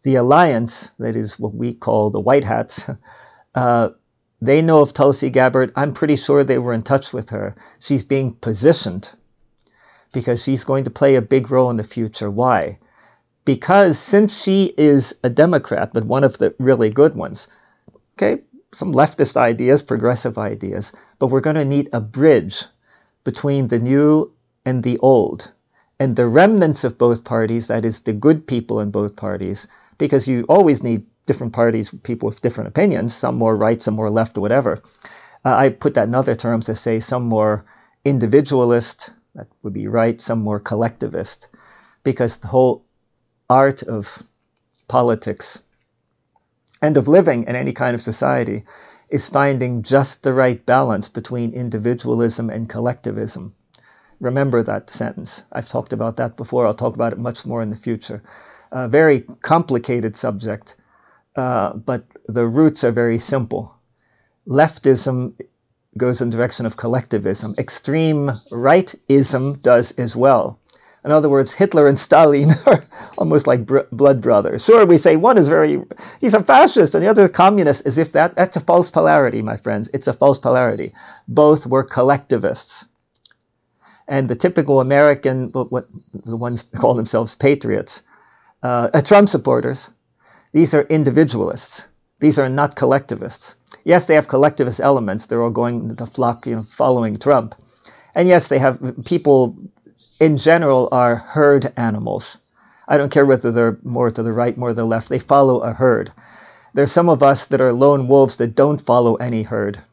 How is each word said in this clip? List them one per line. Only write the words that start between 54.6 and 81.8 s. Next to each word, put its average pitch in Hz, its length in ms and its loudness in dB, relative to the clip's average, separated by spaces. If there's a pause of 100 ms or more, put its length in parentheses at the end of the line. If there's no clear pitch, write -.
that 107 280 -8
sentence. - 640 -8
I've - 160 -12
talked 123 260 -8
about 113 240 -6
that 120 200 -8
before. 123 300 -2
I'll 110 60 0
talk 120 220 -6
about 117 180 -4
it - 60 -14
much 117 260 -10
more 120 160 -8
in 110 80 -8
the 107 60 -10
future. 110 460 -10 (500)
A 127 160 -8
very 143 340 4 (200)
complicated 123 720 -2
subject, 110 600 -8 (600)
uh, 127 380 -4
but 117 320 -8 (220)
the 117 180 -2
roots 147 380 2
are 120 80 0
very 117 260 -2
simple. 110 580 -6 (720)
Leftism 131 840 0 (640)
goes 123 240 -4
in 120 80 -4
the 113 80 -6
direction 120 280 -4
of 110 120 -8
collectivism. 113 800 -6
Extreme 151 720 -2 (220)
rightism 139 1120 0
does 123 320 4
as 117 220 -6
well. 123 440 2 (460)
In 147 60 0
other 151 180 4
words, 135 240 2
Hitler 170 340 4
and 139 100 4
Stalin 151 600 4
<laughs> - 60 -4
are 190 180 4 (340)
almost 156 300 0
like 123 180 0
br-, 131 260 0
blood 135 300 2
brothers. 107 440 0
Sure, 226 200 8
we 175 120 6
say - 180 4
one 220 220 4
is 160 100 4
very, 156 340 2 (380)
he's 233 140 2
a 214 100 2
fascist 247 500 6
and 160 100 2
the 196 60 2
other 202 160 6
a - 40 4
communist, 180 560 2
as 131 120 -2
if 156 140 -2
that, 160 240 0
that's 185 220 0
a 147 40 -4
false 175 280 2
polarity, 147 520 2
my 110 140 -6
friends. 110 380 -6
It's 131 140 -4
a 123 60 -2
false 139 240 2
polarity. 123 560 -2 (340)
Both 151 380 4
were 131 180 0